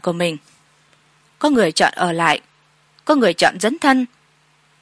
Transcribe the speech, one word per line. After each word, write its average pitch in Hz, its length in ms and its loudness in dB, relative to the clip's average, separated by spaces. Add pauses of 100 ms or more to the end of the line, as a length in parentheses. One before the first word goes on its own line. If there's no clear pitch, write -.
của 175 100 -4
mình. 170 240 -4 (1000)
Có 302 120 0
người 208 220 2
chọn - 240 0
ở 175 160 -2
lại, 165 280 0 (640)
có 302 100 2
người 214 200 2
chọn 175 260 0
dấn 254 180 -2
thân. 262 280 2 (760)